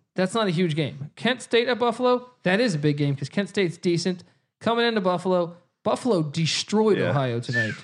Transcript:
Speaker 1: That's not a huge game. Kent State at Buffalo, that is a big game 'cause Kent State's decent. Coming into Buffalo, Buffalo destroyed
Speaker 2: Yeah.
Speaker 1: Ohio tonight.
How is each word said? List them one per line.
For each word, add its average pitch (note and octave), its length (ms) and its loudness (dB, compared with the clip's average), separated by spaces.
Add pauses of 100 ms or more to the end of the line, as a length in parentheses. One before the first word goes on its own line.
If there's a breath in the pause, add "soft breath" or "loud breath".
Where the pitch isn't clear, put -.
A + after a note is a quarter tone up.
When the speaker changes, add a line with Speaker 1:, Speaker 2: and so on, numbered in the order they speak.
(160)
Speaker 1:
That's F#3 180 0
not A3+ 140 0
a F#3 40 0
huge E3 240 0
game. C#3+ 400 -4
Kent B3 280 -2
State A#3+ 240 2
at B3 100 0
Buffalo, B3 520 0 (140)
that F#3 160 2
is A#3+ 140 2
a D3+ 60 -2
big D3 180 2
game C#3+ 180 0
'cause C#3 140 -8
Kent G3+ 200 -4
State's F3 280 -2
decent. F3 460 -2 (360 soft breath)
Coming A#3 280 0
into A3+ 140 0
Buffalo, F3+ 540 0 (280)
Buffalo A3+ 400 0
destroyed E3+ 720 0
Speaker 2:
Yeah. F#2 140 0
Speaker 1:
Ohio B2 280 0
tonight. - 340 -2 (100)